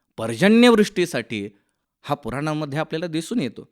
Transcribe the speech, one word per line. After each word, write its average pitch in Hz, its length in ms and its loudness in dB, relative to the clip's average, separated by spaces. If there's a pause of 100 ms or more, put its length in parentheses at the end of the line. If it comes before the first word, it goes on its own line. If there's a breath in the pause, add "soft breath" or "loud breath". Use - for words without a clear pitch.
(180)
पर्जन्यवृष्टीसाठी 160 1300 2 (520)
हा 143 140 -4
पुराणामध्ये 147 640 -6
आपल्याला 160 280 -6
दिसून 165 320 -6
येतो. 123 320 -8